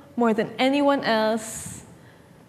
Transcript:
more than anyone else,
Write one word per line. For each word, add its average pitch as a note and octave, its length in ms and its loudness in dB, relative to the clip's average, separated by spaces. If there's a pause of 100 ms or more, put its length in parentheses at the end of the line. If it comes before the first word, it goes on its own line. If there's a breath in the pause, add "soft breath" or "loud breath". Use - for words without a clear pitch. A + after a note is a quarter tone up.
(140)
more A#3+ 160 2
than G#3+ 240 -2
anyone C#4 480 2
else, A3 800 -2 (680 soft breath)